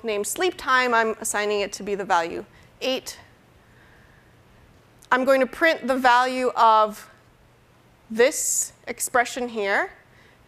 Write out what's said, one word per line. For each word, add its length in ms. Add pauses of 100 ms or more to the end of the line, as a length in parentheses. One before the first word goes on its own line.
named 240
sleep 300
time. 360
I'm 280
assigning 400
it 120
to 100
be 120
the 80
value 400 (380)
eight. 360 (1900)
I'm 140
going 160
to 60
print 420
the 80
value 640
of 520 (1000)
this 640 (120)
expression 640
here. 460 (540)